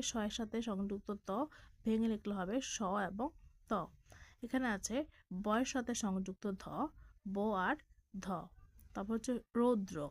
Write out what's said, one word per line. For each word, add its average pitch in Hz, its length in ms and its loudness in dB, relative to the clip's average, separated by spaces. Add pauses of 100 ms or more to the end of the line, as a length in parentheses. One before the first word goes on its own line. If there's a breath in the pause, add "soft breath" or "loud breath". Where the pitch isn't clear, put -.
স - 140 -2
এর 208 140 2
সাথে 220 320 -4
সংযুক্ত 202 460 -2 (180)
ত - 40 -2 (520 loud breath)
ভেঙে 226 260 4
লিখলে 202 260 0
হবে 190 260 0
স - 180 -4 (280)
এবং 208 220 -2 (400)
ত। - 40 -2 (680 loud breath)
এখানে 254 260 0
আছে 214 280 0 (360 soft breath)
ব 196 220 -2
এর 247 100 6
সাথে 247 300 0
সংযুক্ত 190 580 0
ধ, - 120 -6 (640 soft breath)
ব 196 80 -4 (180)
আর 190 220 2 (480)
ধ। - 20 -10 (680)
তারপর 202 200 -4
হচ্ছে 233 180 -2 (240)
রৌদ্র, 226 400 4 (140)